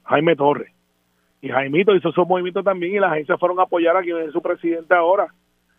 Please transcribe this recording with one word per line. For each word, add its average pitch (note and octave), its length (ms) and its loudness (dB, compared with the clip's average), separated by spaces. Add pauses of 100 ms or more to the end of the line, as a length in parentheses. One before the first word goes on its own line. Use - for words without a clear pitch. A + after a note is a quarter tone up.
Jaime D3+ 320 2
Torres. C#3 360 0 (680)
Y C3+ 80 -12
Jaimito C#3+ 460 2
hizo E3 180 0
su F3+ 120 2
movimiento F3+ 380 -2
también F#3 320 -2
y G3+ 40 -2
las F#3 140 2
agencias D#3 260 -2
fueron F3+ 220 0
a F#3 40 4
apoyar E3+ 320 0
a F#3+ 60 0
quien E3+ 160 -6
es D#3 140 -8
su E3 100 -4
presidente E3+ 520 -2
ahora. F3 340 2 (500)